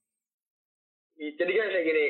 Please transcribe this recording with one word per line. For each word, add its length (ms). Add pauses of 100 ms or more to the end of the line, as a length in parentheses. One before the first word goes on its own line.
(1160)
I-, 200
jadi 180
kan 160
kayak 160
gini, 240